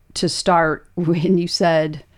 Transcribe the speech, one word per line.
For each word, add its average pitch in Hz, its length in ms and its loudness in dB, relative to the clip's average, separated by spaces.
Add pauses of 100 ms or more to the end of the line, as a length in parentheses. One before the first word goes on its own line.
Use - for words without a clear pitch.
(140)
to 180 140 -2
start 165 640 0
<laughs> - 60 -20
when 175 420 2
you 170 100 -2
said 160 560 0 (140)